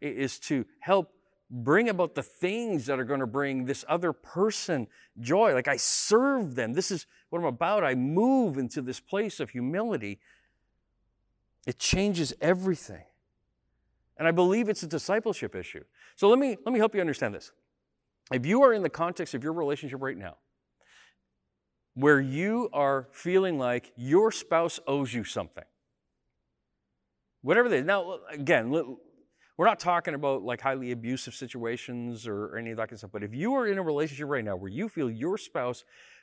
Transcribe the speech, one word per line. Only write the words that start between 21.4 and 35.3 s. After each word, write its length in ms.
where 240
you 540
are 380
feeling 480
like 360
your 360
spouse 560
owes 260
you 100
something. 400
Whatever 260
it 60
is. 120
Now, 340
again, 400
li-, 240
we're 80
not 140
talking 340
about, 280
like, 200
highly 300
abusive 440
situations 880
or, 200
or 120
any 140
of 60
that 60
kind 100
of 60
stuff, 120
but 120
if 120
you 180
are 140
in 100
a 60
relationship 440
right 160
now 120
where 160
you 180
feel 220
your 260